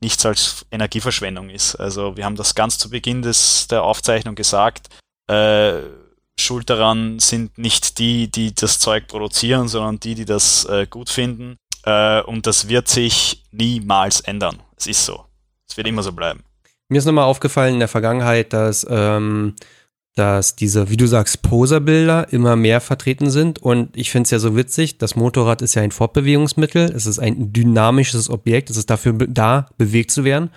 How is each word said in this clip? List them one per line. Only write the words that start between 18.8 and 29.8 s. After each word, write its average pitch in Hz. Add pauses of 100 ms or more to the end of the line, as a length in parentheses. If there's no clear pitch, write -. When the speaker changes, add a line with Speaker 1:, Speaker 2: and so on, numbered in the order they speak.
Speaker 2:
ähm, 107 (640)
dass 101
diese, 104
wie 110
du 123
sagst, 113
Poserbilder 156
immer 120
mehr 113
vertreten 135
sind. 151
Und 120
ich 123
find's 120
ja 117
so 110
witzig, 139
das -
Motorrad 117
ist -
ja 110
ein 101
Fortbewegungsmittel, 147
es 104
ist 107
ein 107
dynamisches 117
Objekt, 117
es 113
ist 107
dafür 117
be-, 117
da, 123 (100)
bewegt 113